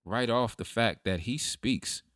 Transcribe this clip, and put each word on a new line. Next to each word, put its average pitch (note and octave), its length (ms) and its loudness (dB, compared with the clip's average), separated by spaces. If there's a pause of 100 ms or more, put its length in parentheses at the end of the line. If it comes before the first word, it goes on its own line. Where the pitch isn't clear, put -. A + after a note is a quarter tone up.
write A#2 260 0
off A#2+ 280 2
the G#2 80 -6
fact A2+ 400 0
that F#2 160 0
he A#2 160 -4
speaks, - 640 -2 (120)